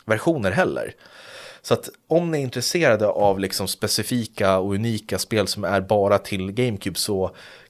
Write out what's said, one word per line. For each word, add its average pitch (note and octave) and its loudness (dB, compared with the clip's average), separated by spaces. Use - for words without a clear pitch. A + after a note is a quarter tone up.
versioner A2 0
heller. F2 -2
Så - -2
att - -2
om E3 2
ni D#3 0
är C#3+ -2
intresserade B2 2
av G2 4
liksom F#2+ -4
specifika G#2+ 0
och G2 -2
unika G#2 -2
spel G#2 0
som - -6
är F#2+ 2
bara G2+ 4
till G2 -4
GameCube, G#2 -2
så F#2 -2